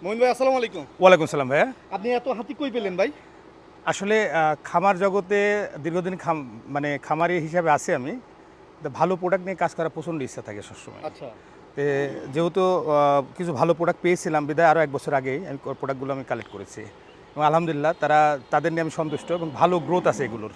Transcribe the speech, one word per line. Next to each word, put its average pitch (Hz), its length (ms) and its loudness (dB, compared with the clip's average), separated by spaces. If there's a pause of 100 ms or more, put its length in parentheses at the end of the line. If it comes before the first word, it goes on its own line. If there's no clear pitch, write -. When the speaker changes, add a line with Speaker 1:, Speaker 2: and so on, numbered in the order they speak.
Speaker 1:
মমিন 214 160 -4
ভাই, 247 100 6
আসসালামু 262 280 2
আলাইকুম। 190 280 -4 (140)
Speaker 2:
ওয়ালাইকুম 180 280 8
সালাম 139 220 -2
ভাইয়া। 190 240 2 (180)
Speaker 1:
আপনি 196 200 -6
এত 240 160 -2
হাতি 233 260 -6
কই 277 180 -4
পেলেন 202 260 -4
ভাই? 226 140 0 (720)
Speaker 2:
আসলে, 196 460 0
আহ, 156 320 2
খামার 180 340 2
জগতে 202 720 0 (160)
দীর্ঘদিন 175 340 -4
খাম-, 156 300 -4 (200)
মানে 143 300 -4
খামারি 170 420 0
হিসাবে 160 320 0
আছি 147 220 2
আমি। 151 260 -4 (640)
তো 147 60 -6
ভালো 160 260 0
প্রোডাক্ট 180 300 -2
নিয়ে 185 100 -6
কাজ 170 200 -2
করার 165 140 -2
প্রচণ্ড 160 320 -6
ইচ্ছা 123 200 -8
থাকে 104 200 -12
সবসময়। - 420 -18
Speaker 1:
আচ্ছা। 151 260 -12 (460)
Speaker 2:
তে 143 340 0 (240)
যেহেতু, 170 280 2
আহ, 147 600 4 (140)
কিছু 170 160 -4
ভালো 170 200 2
প্রোডাক্ট 165 280 0
পেয়েছিলাম 170 440 0
বিধায় 156 220 4
আরও 156 120 6
এক 147 120 2
বছর 139 220 -4
আগেই 135 340 -2
আমি 139 100 -10
ক-, 135 160 -8
প্রোডাক্টগুলো 135 400 -6
আমি 135 100 -6
কালেক্ট 120 280 -8
করেছি। 101 300 -14 (540)
এবং 151 100 0
আলহামদুলিল্লাহ, 160 540 2
তারা, 151 400 4 (100)
তাদের 151 220 2
নিয়ে 165 100 -2
আমি 160 100 -2
সন্তুষ্ট 156 400 -6
এবং 165 220 -4
ভালো 170 260 4
গ্রোথ 170 280 0
আছে 135 180 0
এগুলোর। 107 300 -8